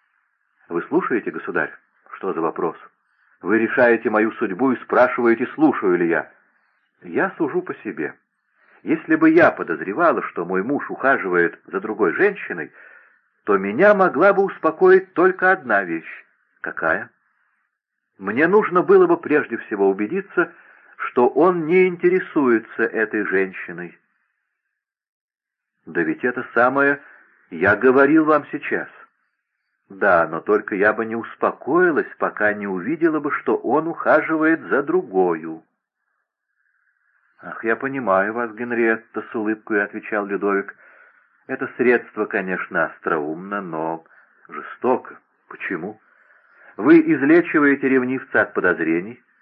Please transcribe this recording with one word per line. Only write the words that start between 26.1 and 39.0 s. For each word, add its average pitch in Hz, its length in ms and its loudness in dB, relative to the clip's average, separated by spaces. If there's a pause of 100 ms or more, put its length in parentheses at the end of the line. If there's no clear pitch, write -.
это 123 280 -6
самое 139 480 2 (480)
я 95 280 2
говорил 139 480 4
вам 151 260 2
сейчас. 113 380 -6 (1000)
Да, 95 400 2
но 80 140 -8
только 104 340 -2
я 104 160 2
бы 110 140 -4
не 113 100 -8
успокоилась, 131 1040 -2
пока 104 340 -2
не 104 140 -6
увидела 151 540 -2
бы, 143 100 -4
что 120 240 -2
он 147 320 -2
ухаживает 156 760 0
за 120 200 -2
другою. 92 800 -2 (1800)
«Ах, 87 220 -14
я 113 140 0
понимаю 113 560 0
вас, 117 200 -6
Генриетта», — 113 800 -2